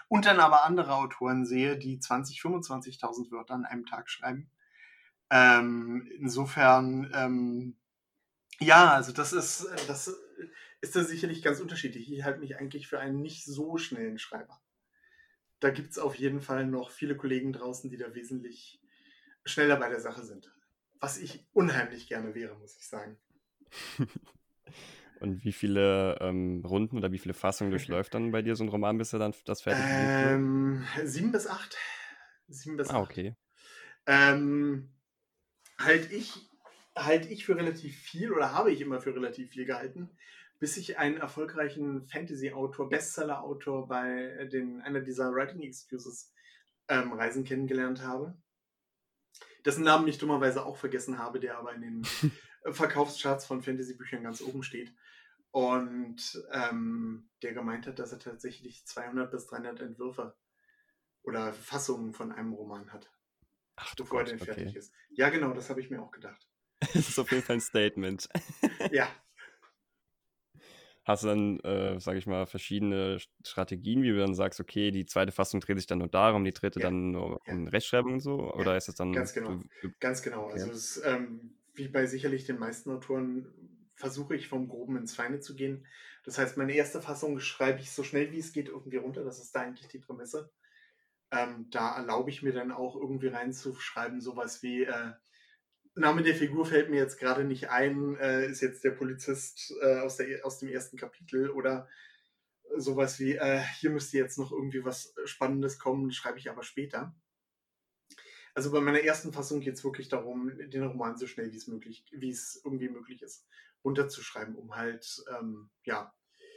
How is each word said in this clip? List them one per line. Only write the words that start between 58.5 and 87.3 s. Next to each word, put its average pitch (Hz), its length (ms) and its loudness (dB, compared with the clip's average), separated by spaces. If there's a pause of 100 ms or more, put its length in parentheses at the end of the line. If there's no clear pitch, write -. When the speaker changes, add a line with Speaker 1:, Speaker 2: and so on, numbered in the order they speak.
Speaker 1:
zweihundert 123 460 -6
bis 131 140 -8
dreihundert 120 340 -10
Entwürfe 120 560 -10 (840)
oder 110 300 -4
Fassungen 117 600 -6
von 110 200 -10
einem 113 200 -8
Roman 101 400 -12
hat, - 180 -18 (640)
Speaker 2:
Ach - 180 -12
du 127 100 -8
Speaker 1:
bevor 120 160 -2
er 117 40 0
Speaker 2:
Gott, 120 80 -6
Speaker 1:
denn 113 60 -8
fertig 95 300 -6
Speaker 2:
okay. 107 100 -10
Speaker 1:
ist. - 140 -18 (180)
Ja, 135 180 6
genau, 147 240 2
das 127 180 -8
habe 131 100 -4
ich 131 100 -8
mir 120 100 -8
auch 107 120 -16
gedacht. - 360 -20 (320)
Speaker 2:
<laughs> - 140 -2
Das 160 140 4
ist - 100 -2
auf 127 120 2
jeden 127 120 2
Fall 120 140 0
ein 117 40 0
Statement. 101 680 0 (320)
<laughs> - 320 2
Speaker 1:
Ja. 131 160 4 (2000)
Speaker 2:
Hast 104 180 2
du 107 60 0
dann, 104 320 2
äh, 95 400 -2
sag 92 160 -2
ich 95 100 -4
mal, 92 200 0
verschiedene 98 720 -2
St-, - 100 -18 (160)
Strategien, 95 560 0
wie 123 80 4
du 101 80 4
dann 98 160 4
sagst, 95 260 0
okay, 104 300 0
die 95 160 -2
zweite 95 240 2
Fassung 95 300 0
dreht 98 160 0
sich 92 100 -4
dann 90 120 0
nur 87 100 -2
darum, 101 360 6
die 95 80 0
dritte - 280 -2
Speaker 1:
Ja. 92 60 2
Speaker 2:
dann 90 260 0
nur 85 340 -4
Speaker 1:
Ja. - 60 -6
Speaker 2:
um 85 160 -4
Rechtschreibung 123 460 2
und 131 60 -2
so? 139 180 -2 (100)
Speaker 1:
Ja. - 60 -4
Speaker 2:
Oder 92 220 2
ist - 120 -2
es 87 80 -10
dann 92 160 -2
Speaker 1:
Ganz 90 200 -2
genau. 113 220 -4
Speaker 2:
du, 87 100 -8 (180)
du 92 180 -8
Speaker 1:
Ganz 127 220 -2
genau. 113 240 -6
Speaker 2:
okay. 104 80 -10
Speaker 1:
Also 117 180 -4
es, - 320 -8
ähm, 123 500 -4 (200)
wie 135 140 -8
bei 131 180 2
sicherlich 131 380 -2
den 127 140 -6
meisten 113 320 -8
Autoren 131 560 -4 (480)
versuche 139 400 -6
ich 135 140 -6
vom 127 200 -4
Groben 123 280 -8
ins 113 180 -8
Feine 123 260 -4
zu 139 140 -16
gehen. 135 320 -6 (380)
Das 131 140 -10
heißt, 131 180 2
meine 135 180 0
erste 147 260 2
Fassung 147 380 -4